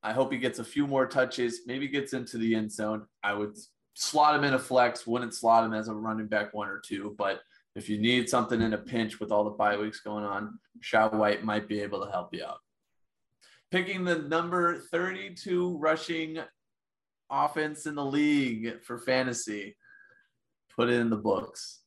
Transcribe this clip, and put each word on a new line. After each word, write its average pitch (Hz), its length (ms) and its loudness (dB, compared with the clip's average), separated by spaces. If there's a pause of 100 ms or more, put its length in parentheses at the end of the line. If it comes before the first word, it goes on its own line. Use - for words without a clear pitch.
I 107 100 -4
hope 131 200 2
he 131 60 -2
gets 123 200 -2
a 117 60 -6
few 143 220 0
more 135 200 4
touches, 123 600 0
maybe 135 220 -4
gets 135 240 -2
into 120 240 -6
the 113 180 2
end 107 160 0
zone. 107 360 -4 (160)
I 104 100 -2
would 104 240 -4 (440)
slot 151 340 4
him 143 100 2
in 139 100 4
a 131 40 4
flex, 123 480 2
wouldn't 117 280 -2
slot 113 300 6
him 110 100 -2
as 107 140 -4
a 110 60 -6
running 110 320 -4
back 104 280 -2
one 104 140 -6
or 101 160 -10
two, 104 340 -8
but 98 220 -2 (360)
if 104 120 -12
you 104 120 -2
need 120 280 4
something 117 320 2
in 113 120 2
a 104 60 0
pinch 113 420 -4
with 104 100 -6
all 104 140 4
the 104 60 -2
bye 104 260 2
weeks 107 240 -4
going 104 240 -6
on, 104 340 -6 (220)
Shad 110 340 2
White 104 300 2
might 107 240 -2
be 104 120 -2
able 98 240 -4
to 98 60 -12
help 90 240 -6
you 80 100 -8
out. - 140 -12 (1120)
Picking 185 340 -2
the 170 140 2
number 170 600 0 (120)
thirty-two 180 880 -2
rushing 160 600 -2 (920)
offense 147 560 0
in 151 80 -6
the 143 100 -4
league 135 760 2
for 120 160 -10
fantasy. 117 800 -2 (1000)
Put 120 140 2
it 120 100 4
in 117 120 2
the 113 60 0
books. 104 720 -4